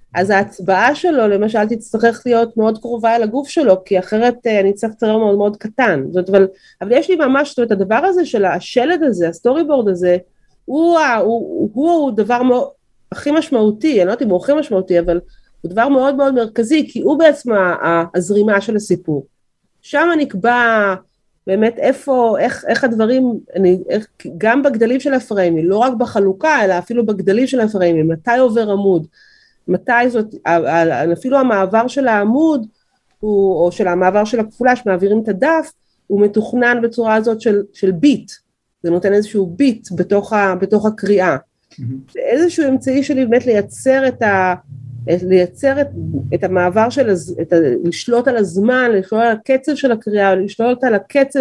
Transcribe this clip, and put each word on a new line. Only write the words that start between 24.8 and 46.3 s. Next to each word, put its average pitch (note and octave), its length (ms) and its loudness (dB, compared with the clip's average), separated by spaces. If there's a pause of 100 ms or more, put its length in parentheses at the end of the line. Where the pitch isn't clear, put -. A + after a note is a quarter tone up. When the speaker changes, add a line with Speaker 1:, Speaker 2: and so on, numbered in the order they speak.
Speaker 1:
של C#4 140 -2
הפריימים, F3 540 0
לא G3 100 2
רק B3+ 140 2
בחלוקה, A3 720 0
אלא F#3 140 0
אפילו A#3 280 -4
בגדלים G3+ 400 0
של B3+ 140 0
הפריימים, F3 480 0
מתי A#3 300 -2
עובר A3+ 320 2
עמוד, G3 360 0 (640)
מתי A#3+ 420 2
זאת, G#3+ 240 -4 (120)
ה-, D#3+ 40 0
ה-, E3 600 0
אפילו C4 260 0
המעבר A3 500 0
של C4+ 200 -2
העמוד, A3+ 580 0 (540)
הוא, G3 440 0
או F3 80 0
של F#3+ 160 -2
המעבר F#3 360 2
של A3 160 -2
הכפולה, B3 360 0
שמעבירים G#3+ 460 0
את A3 60 -8
הדף, D4+ 440 -2 (340)
הוא G3+ 140 0
מתוכנן A#3+ 640 0
בצורה A3+ 320 0
הזאת A3 260 0
של, G#3 220 0 (100)
של F#3+ 180 -2
ביט, G3+ 420 0 (500)
זה E3+ 80 -4
נותן F3+ 220 0
איזשהו G#3 340 0
ביט A3 500 -2
בתוך - 360 -2
ה-, G3+ 220 2
בתוך G#3 320 0
הקריאה. F#3+ 500 0 (420)
Speaker 2:
מהמם. B2+ 200 -8 (140)
Speaker 1:
זה - 80 -12
איזשהו D#4 480 0
אמצעי C4 340 0
שלי C4+ 240 0
באמת B3 200 0
לייצר C4 600 0
את B3 140 -6
ה-, F#3+ 320 2 (520)
לייצר F3+ 760 0
את, C#4+ 60 0 (480)